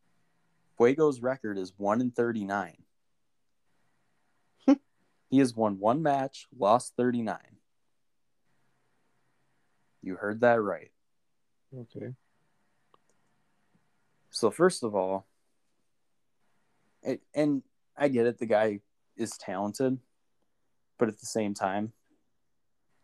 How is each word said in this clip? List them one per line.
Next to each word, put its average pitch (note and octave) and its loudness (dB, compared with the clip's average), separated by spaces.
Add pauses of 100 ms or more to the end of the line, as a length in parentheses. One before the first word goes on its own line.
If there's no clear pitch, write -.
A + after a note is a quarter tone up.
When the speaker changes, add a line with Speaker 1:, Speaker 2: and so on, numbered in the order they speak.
(760)
Speaker 1:
Fuego's C#3 4
record A#2+ -4
is F#2 -8
one G2+ 0
and B2 -2
thirty-nine. G2+ -2 (1900)
Speaker 2:
<laughs> C#4 6 (540)
Speaker 1:
He C3 4
has B2 4
won G#2+ 0
one A#2 2
match, C#3 -2 (100)
lost B2 2
thirty-nine. A#2+ -2 (2500)
You F#2 -8
heard G#2+ -6
that A#2 4
right. F2+ -6 (840)
Speaker 2:
Okay. - -14 (2250)
Speaker 1:
So A2 0
first F3 0
of A2 -4
all, F#2+ -4 (1800)
it, - -4 (120)
and C#3+ 0 (340)
I C#3+ 2
get A#2+ 2
it, A#2+ -2
the A#2 -6
guy G#2+ 2 (360)
is A2+ -6
talented, G#2 -2 (1000)
but A#2 2
at G#2 -8
the - -18
same G#2 -4
time, G2+ -4 (1120)